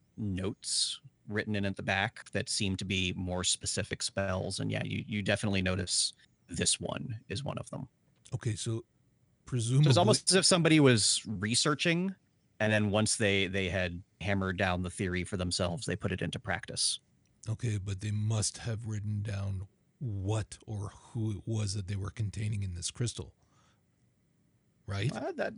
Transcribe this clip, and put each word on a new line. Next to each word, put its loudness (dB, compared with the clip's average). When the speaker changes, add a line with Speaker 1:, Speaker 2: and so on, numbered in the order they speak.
Speaker 1:
notes -4
written -2
in 0
at -2
the -10
back -2
that -4
seem -2
to -4
be 0
more -2
specific -4
spells. -4
And -4
yeah, -2
you, -4
you -2
definitely 2
notice 0
this 0
one -6
is -6
one -6
of -10
them. -10
Speaker 2:
Okay, -2
so -4
Speaker 1:
So -8
Speaker 2:
presumably 4
Speaker 1:
it's 8
almost 6
as 8
if 6
somebody 8
was 8
researching, 0
and 4
then 4
once 4
they, 4
they -2
had -2
hammered 0
down 2
the -4
theory -2
for -6
themselves, -2
they -2
put -4
it -4
into -4
practice. -4
Speaker 2:
Okay, -4
but -6
they -6
must -2
have -8
written -4
down -4
what -4
or -8
who -2
it -8
was -2
that -6
they -4
were -6
containing -4
in -6
this -6
crystal, -6
right? -2
Speaker 1:
Uh, -4
that, -4